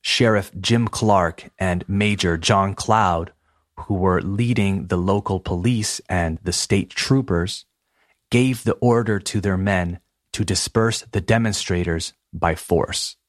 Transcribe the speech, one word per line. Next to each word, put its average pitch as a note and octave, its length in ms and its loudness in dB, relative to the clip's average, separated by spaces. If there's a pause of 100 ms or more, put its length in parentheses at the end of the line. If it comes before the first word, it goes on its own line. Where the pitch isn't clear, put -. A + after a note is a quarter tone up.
Sheriff A2 580 2
Jim A2+ 300 0
Clark F#2+ 680 0
and F2+ 280 -2
Major G2+ 520 0
John G2 360 2
Cloud, F#2 580 0 (440)
who - 180 -6
were F#2 280 2
leading G2 640 -2
the F#2 80 0
local G2 420 0
police G#2+ 720 -2
and E2+ 340 -2
the F2 100 -4
state - 380 -2
troopers, G2+ 760 -2 (640)
gave B2+ 340 2
the A2+ 100 2
order A2+ 460 2
to - 200 -4
their F#2+ 180 0
men F#2 420 0 (320)
to G#2+ 120 -2
disperse A2+ 680 0
the G#2 80 0
demonstrators F2+ 920 0 (180)
by E2+ 220 0
force. - 600 -2 (120)